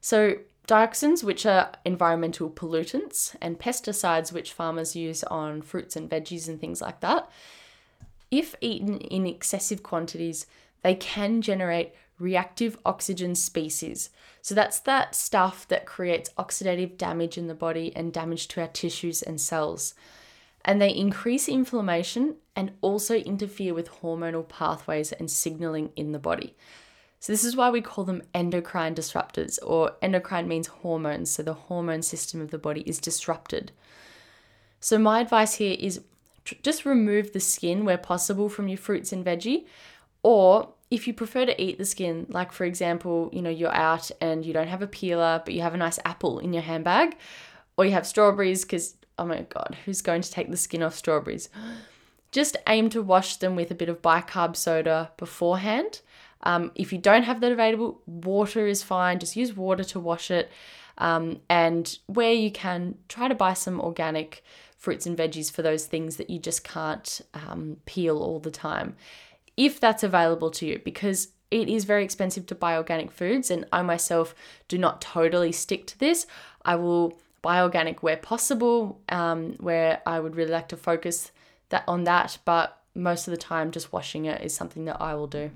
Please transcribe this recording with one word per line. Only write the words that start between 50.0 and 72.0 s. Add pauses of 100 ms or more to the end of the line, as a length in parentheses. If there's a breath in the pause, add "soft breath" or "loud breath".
going
to
take
the
skin
off
strawberries?
<gasps>
Just (100)
aim
to
wash
them
with
a
bit
of
bicarb
soda
beforehand. (420 loud breath)
Um,
if
you
don't
have
that
available,
water
is
fine.
Just
use
water
to
wash
it. (460 loud breath)
Um, (100)
and (100)
where
you
can, (120)
try
to
buy
some
organic (340 loud breath)
fruits
and
veggies
for
those
things
that
you
just
can't, (120)
um,
peel
all
the
time, (600 loud breath)
if
that's
available
to
you,
because (200)
it
is
very